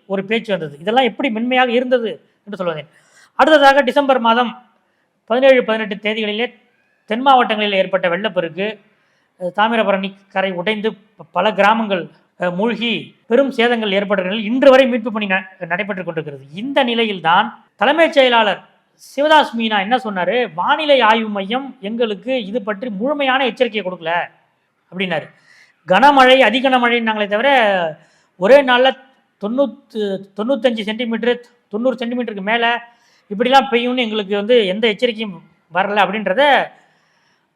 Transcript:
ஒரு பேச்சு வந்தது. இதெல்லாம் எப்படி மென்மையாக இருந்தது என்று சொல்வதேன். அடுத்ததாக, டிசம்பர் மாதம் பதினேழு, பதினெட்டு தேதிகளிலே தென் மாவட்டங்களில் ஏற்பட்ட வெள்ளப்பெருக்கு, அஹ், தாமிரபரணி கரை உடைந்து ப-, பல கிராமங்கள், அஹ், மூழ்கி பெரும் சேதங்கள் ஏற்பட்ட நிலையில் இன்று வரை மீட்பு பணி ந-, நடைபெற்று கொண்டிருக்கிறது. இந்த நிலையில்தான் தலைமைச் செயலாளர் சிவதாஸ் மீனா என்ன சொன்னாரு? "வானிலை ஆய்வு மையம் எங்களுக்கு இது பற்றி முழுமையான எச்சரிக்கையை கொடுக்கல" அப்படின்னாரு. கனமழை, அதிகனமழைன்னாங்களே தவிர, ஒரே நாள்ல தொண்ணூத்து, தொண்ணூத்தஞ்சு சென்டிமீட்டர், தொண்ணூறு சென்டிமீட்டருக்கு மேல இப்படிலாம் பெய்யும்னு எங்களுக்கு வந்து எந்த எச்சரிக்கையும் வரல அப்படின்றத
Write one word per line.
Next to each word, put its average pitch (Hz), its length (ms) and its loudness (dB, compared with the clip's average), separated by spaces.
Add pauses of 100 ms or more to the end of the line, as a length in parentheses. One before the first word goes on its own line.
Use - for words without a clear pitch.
ஒரு 196 200 -6
பேச்சு 220 320 -4
வந்தது. 147 220 -10
இதெல்லாம் 226 260 2
எப்படி 226 240 -2
மென்மையாக 247 420 0
இருந்தது 240 580 -2 (160)
என்று 202 120 -16
சொல்வதேன். 165 300 -6 (460)
அடுத்ததாக, 277 480 6
டிசம்பர் 262 380 2
மாதம் 226 440 0 (600)
பதினேழு, 254 380 4
பதினெட்டு 220 320 -4
தேதிகளிலே 214 580 -4 (520)
தென் 226 160 -4
மாவட்டங்களில் 220 520 2
ஏற்பட்ட 185 360 0
வெள்ளப்பெருக்கு, 180 680 -4 (600)
அஹ், 180 160 -8
தாமிரபரணி 202 600 -2 (140)
கரை 190 220 -4
உடைந்து 208 420 -6
ப-, - 380 -20
பல 196 220 -2
கிராமங்கள், 202 560 0 (300)
அஹ், 180 160 -4
மூழ்கி 214 600 -4 (120)
பெரும் 247 240 2
சேதங்கள் 226 400 -2
ஏற்பட்ட 196 320 -2
நிலையில் 202 220 -6
இன்று 262 240 4
வரை 262 180 6
மீட்பு 233 240 -4
பணி 208 140 -4
ந-, 190 400 -6
நடைபெற்று 190 380 -6
கொண்டிருக்கிறது. 147 500 -10
இந்த 269 300 -2
நிலையில்தான் 214 840 -2 (100)
தலைமைச் 311 380 2
செயலாளர் 233 500 2 (320)
சிவதாஸ் 294 640 2
மீனா 220 220 -2
என்ன 220 180 -2
சொன்னாரு? 202 560 -4
"வானிலை 277 480 0
ஆய்வு 220 280 2
மையம் 220 500 -6
எங்களுக்கு 220 640 -4
இது 208 160 -6
பற்றி 214 280 -8
முழுமையான 262 560 -2
எச்சரிக்கையை 208 460 -4
கொடுக்கல" 165 380 -6 (600)
அப்படின்னாரு. 175 380 -6 (580)
கனமழை, 262 540 6
அதிகனமழைன்னாங்களே 233 840 0
தவிர, 208 720 0 (360)
ஒரே 240 260 6
நாள்ல 254 360 2 (440)
தொண்ணூத்து, 208 840 -4 (120)
தொண்ணூத்தஞ்சு 233 440 -2
சென்டிமீட்டர், 226 640 -4 (240)
தொண்ணூறு 240 260 -2
சென்டிமீட்டருக்கு 233 460 -8
மேல 233 420 -2 (540)
இப்படிலாம் 254 320 4
பெய்யும்னு 247 280 -2
எங்களுக்கு 214 380 -4
வந்து 208 320 2
எந்த 220 200 -2
எச்சரிக்கையும் 214 540 -4 (320)
வரல 196 240 -2
அப்படின்றத 202 720 2 (880)